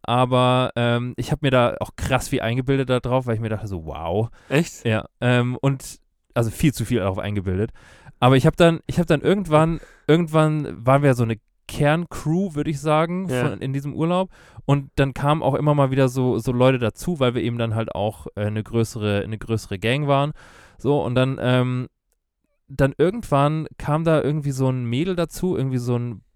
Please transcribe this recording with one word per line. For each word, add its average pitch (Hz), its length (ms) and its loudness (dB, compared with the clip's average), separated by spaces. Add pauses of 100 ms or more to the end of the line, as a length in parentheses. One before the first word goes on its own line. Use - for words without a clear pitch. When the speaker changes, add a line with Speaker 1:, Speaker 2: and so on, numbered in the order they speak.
Speaker 1:
Aber, 127 720 2
ähm, 120 420 0
ich - 140 -8
hab 147 100 -2
mir 139 100 2
da 123 280 4
auch - 160 -6
krass - 340 -2
viel 135 120 -2
eingebildet 127 480 -2
da 127 100 2
drauf, 127 260 -2
weil 117 100 -2
ich 107 60 -4
mir 113 80 -4
dachte 107 180 -6
so, 90 180 -8
"Wow." 85 440 -4 (180)
Speaker 2:
Echt? - 380 -2
Speaker 1:
Ja, 110 200 -2 (160)
ähm, 123 380 0
und, - 400 -4 (340)
also 113 180 0
viel 156 220 2
zu 113 120 -6
viel 117 140 0
darauf 95 180 -2
eingebildet. 98 540 -4 (480)
Aber 131 180 6
ich 123 80 4
hab 156 100 4
dann, 165 300 6
ich - 140 -2
hab 170 80 0
dann 151 140 2
irgendwann, 160 580 2 (280)
irgendwann 156 800 2
waren 135 180 6
wir 139 120 6
so 120 80 2
eine 113 140 0 (300)
Kerncrew, 160 880 0
würd 143 120 -4
ich 143 120 -4
sagen, 165 500 0
Speaker 2:
Ja. 127 200 0
Speaker 1:
von, 101 100 -6
in 135 140 -4
diesem 139 200 -6
Urlaub. 180 360 -2 (360)
Und 139 300 0
dann 139 180 2
kamen 147 300 0
auch 135 120 2
immer 147 200 2
mal 139 160 2
wieder 135 160 4
so, 127 320 0
so 120 120 -2
Leute 127 280 4
dazu, 123 400 -4
weil 123 160 2
wir 123 60 -2
eben 117 160 -2
dann 113 180 -2
halt 113 180 -4
auch, 104 420 -6
äh, 104 100 -4
eine 107 180 -4
größere, 107 600 -2
eine 110 140 -8
größere 104 420 -6
Gang 127 280 0
waren. 143 240 0 (460)
So, 139 260 0
und 120 120 -4
dann, 131 260 2
ähm, 127 460 0 (840)
dann 139 280 0
irgendwann 156 720 0 (100)
kam 151 260 -2
da 160 180 4
irgendwie 147 300 -2
so 131 180 0
ein 127 160 -2
Mädel 147 300 -2
dazu, 175 400 -4
irgendwie 131 220 -2
so 123 200 -2
ein, 120 240 -6 (140)